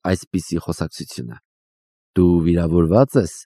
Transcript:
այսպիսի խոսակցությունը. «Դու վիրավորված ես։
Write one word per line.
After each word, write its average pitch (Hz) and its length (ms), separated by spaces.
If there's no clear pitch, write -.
այսպիսի 90 580
խոսակցությունը. 71 760
«Դու 87 240
վիրավորված 85 720
ես։ 101 200